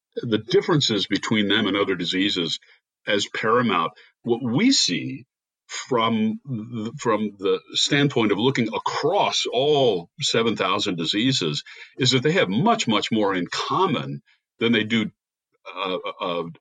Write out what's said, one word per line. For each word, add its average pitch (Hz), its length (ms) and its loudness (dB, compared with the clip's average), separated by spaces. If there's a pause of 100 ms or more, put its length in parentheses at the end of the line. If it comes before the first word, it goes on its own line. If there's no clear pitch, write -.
(160)
the 117 240 -2
differences 139 680 2
between 101 400 0
them 104 200 2
and 95 100 0
other 95 180 2
diseases 90 640 -2 (480)
as 101 200 0
paramount. 110 640 2 (320)
What 117 200 0
we 156 280 4
see 143 540 -2 (420)
from 113 800 0
the, 117 520 -8
from 107 400 0
the 95 220 0 (140)
standpoint 139 580 2
of 95 80 0
looking 120 340 2
across - 800 0
all 135 560 2 (100)
seven 117 360 0
thousand 98 420 0
diseases 90 640 -2 (340)
is 131 140 0
that 127 120 2
they 151 80 2
have 160 180 2
much, 208 380 2
much 104 240 0
more 104 240 2
in 90 100 -2
common 139 760 -2 (360)
than 117 140 2
they 110 120 4
do, 107 280 -2 (640)
uh, 92 220 -4 (220)
uh, 87 240 -4 (180)